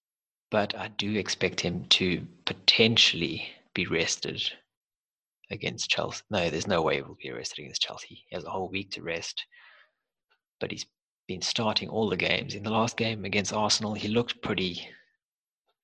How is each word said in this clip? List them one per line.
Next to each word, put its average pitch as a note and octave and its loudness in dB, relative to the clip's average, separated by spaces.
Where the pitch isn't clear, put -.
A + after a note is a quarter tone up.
But G#2 2
I G2 -6
do G#2 -2
expect F#2 0
him F2+ -2
to F2 4
potentially - 4
be F2+ 0
rested - 0
against - -4
Chelsea. - 0
No, F2 2
there's D#2 -2
no F2+ 4
way C#2+ 4
he C#2 -2
will - -12
be C2+ -8
rested - -8
against C2+ -4
Chelsea. - -6
He - -10
has E2+ -6
a D#2+ -8
whole F#2 -4
week G2 -6
to - -10
rest, E2 -6
but - -2
he's - -8
been F#2 -6
starting G#2+ 0
all A2 0
the F#2 2
games. F2 0
In G2+ -8
the A2 -4
last A2 2
game A2+ -2
against G2 0
Arsenal, G#2+ 2
he G#2 -4
looked A#2 0
pretty, F#3 -2